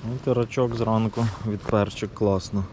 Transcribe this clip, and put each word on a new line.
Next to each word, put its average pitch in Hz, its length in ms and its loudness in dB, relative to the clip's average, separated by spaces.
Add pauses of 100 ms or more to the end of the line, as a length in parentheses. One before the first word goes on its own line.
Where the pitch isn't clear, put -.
Ну, 127 140 -4
тирачок 120 520 2
зранку 113 500 2 (220)
від 104 120 -2
перчик 101 540 0
класно 98 600 0